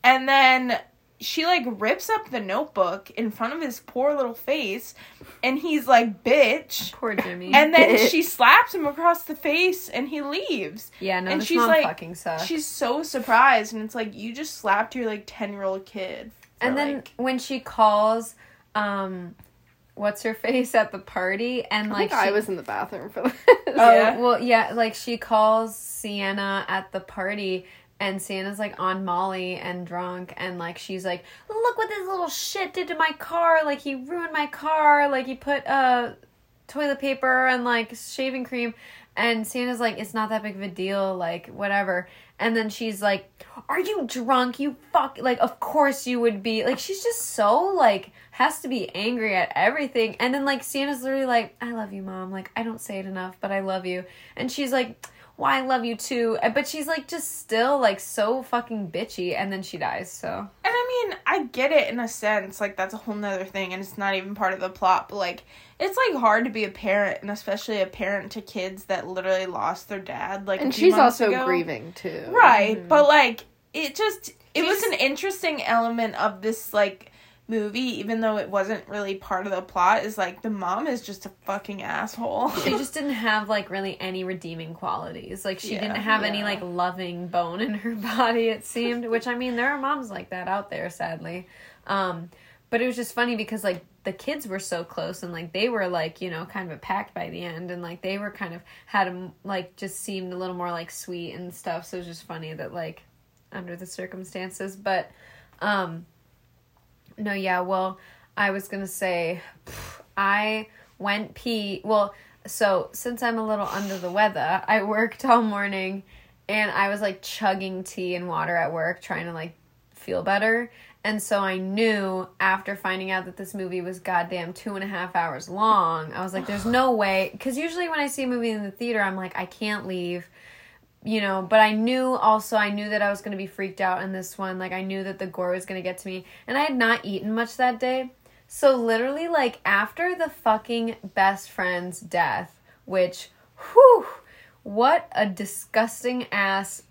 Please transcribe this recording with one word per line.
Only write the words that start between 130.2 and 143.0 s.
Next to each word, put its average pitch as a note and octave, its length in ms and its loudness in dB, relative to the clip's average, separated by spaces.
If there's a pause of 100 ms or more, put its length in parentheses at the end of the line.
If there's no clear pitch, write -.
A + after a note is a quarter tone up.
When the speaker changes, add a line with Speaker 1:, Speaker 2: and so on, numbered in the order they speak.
Speaker 2:
you G#3+ 160 0
know, F#3+ 280 -2
but G#3+ 120 8
I G#3+ 120 8
knew B3+ 420 2
also, G#3+ 420 2
I G#3 140 2
knew G#3 200 -6
that G#3 120 0
I G3+ 80 2
was G3+ 100 -4
gonna G#3 160 -8
be F#3+ 100 -8
freaked F#3+ 340 -8
out F#3 220 0
in F#3+ 100 -6
this F#3 260 -8
one. F#3 200 -6
Like, F#3 140 -6
I F#3+ 100 -4
knew F#3+ 220 -6
that F#3+ 140 -8
the F#3+ 80 -6
gore F3+ 260 -4
was F#3 140 -4
gonna F#3+ 160 -8
get F3+ 160 -6
to - 100 -12
me. F#3 160 -10 (220)
And B3+ 100 -2
I C#4+ 60 2
had D4 140 0
not A3+ 280 4
eaten G3+ 300 -4
much A3+ 240 -2
that B3 200 2
day. B3+ 340 -2 (360)
So C4+ 280 6
literally, B3 520 0
like, C#4 360 2
after A3 520 2
the D#4+ 140 -2
fucking A3+ 640 0 (180)
best G3 360 2
friend's F3+ 500 -4
death, E3 580 -2 (280)
which, F3+ 440 0 (420)